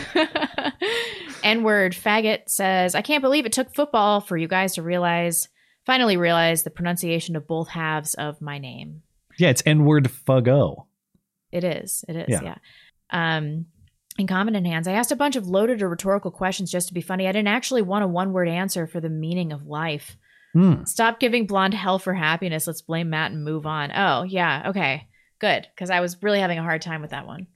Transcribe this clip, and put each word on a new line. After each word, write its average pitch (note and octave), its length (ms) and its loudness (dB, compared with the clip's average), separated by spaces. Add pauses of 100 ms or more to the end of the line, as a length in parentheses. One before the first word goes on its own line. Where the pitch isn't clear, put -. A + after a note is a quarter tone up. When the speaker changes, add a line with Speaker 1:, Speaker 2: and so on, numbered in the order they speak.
(160)
Speaker 1:
<laughs> - 580 0 (680)
N-word G#3 500 2
faggot G#3+ 560 0
says, F#3 460 2
"I G3+ 60 0
can't D4 200 0
believe C4+ 240 2
it A3 60 -2
took - 220 -2
football G#3 480 2
for F#3 160 -4
you D#3+ 100 -2
guys F#3 280 0
to F3 60 -8
realize, E3+ 680 -2 (360)
finally B3 320 4
realize E3 460 4
the D#3+ 60 -6
pronunciation E3+ 680 -2
of C#3+ 120 -6
both D#3+ 220 -2
halves D#3 460 -4
of D3 260 -8
my C#3+ 160 -10
name." C#3 440 -14 (360)
Speaker 2:
Yeah, C3+ 120 6
it's B2 160 2
N-word D3+ 400 6
fuggo. B2 800 2 (680)
Speaker 1:
It F3 120 -4
is. - 440 -6
It D#3+ 80 -8
is, E3 140 -6
Speaker 2:
Yeah. A2 140 0
Speaker 1:
yeah. E2 120 -10 (840)
Um, D#3 280 -4 (520)
in F#3+ 100 0
Common F#3+ 280 0
in F#3+ 100 0
Hands, E3 220 -2
"I F#3 60 0
asked A#3 180 0
a C#4+ 60 0
bunch C#4+ 180 0
of G#3 120 -4
loaded G#3 340 2
or F#3+ 80 0
rhetorical F#3+ 420 -2
questions F#3+ 400 -4
just F3+ 160 -2
to - 60 -12
be F3 80 -4
funny. F#3 260 -2
I F#3+ 40 0
didn't G#3 180 0
actually B3 320 2
want G3 220 0
a F#3+ 40 2
one-word F3+ 400 0
answer F3 400 -2
for E3+ 140 -8
the D#3+ 80 -4
meaning D#3+ 420 -2
of D3 160 -10
life. D3+ 480 -6 (380)
Speaker 2:
Hmm. E3+ 320 6
Speaker 1:
Stop A3+ 340 2
giving A#3 280 2
blonde G3 260 2
hell F#3+ 260 0
for F#3 140 -2
happiness. E3 540 0
Let's E3 160 -8
blame E3 260 -2
Matt D#3 220 -2
and D3+ 120 -6
move D3+ 220 -4
on." D3+ 260 -4
Oh, F3 320 2
yeah. F3 460 0
Okay. D3+ 380 -2 (320)
Good. F3+ 360 0
'Cause F3+ 140 -8
I F3+ 100 2
was F3+ 240 -4
really G3+ 160 2
having F3 180 0
a E3 60 -4
hard D#3+ 180 -2
time D#3+ 200 -8
with D3 100 -12
that C3+ 160 -12
one. F3+ 280 -14